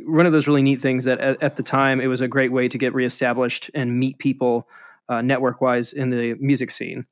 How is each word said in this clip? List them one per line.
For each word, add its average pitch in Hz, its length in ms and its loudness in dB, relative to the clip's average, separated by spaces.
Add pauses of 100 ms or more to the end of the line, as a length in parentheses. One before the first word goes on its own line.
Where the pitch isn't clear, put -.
one 160 180 4
of 170 80 4
those 151 160 4
really 143 140 4
neat 135 180 2
things 127 240 0
that 127 160 0
at, 135 220 -2
at 143 140 -2
the 135 60 -4
time, 135 380 2
it 131 60 0
was 127 160 0
a 127 60 0
great 131 220 0
way 127 160 0
to 123 120 -4
get 127 160 0
reestablished 123 800 -2
and 123 260 -2
meet 131 180 -2
people, 123 480 0 (440)
uh, 117 100 -2
network-wise 127 720 0
in 135 160 -4
the 117 320 -2
music 135 300 0
scene. - 420 -8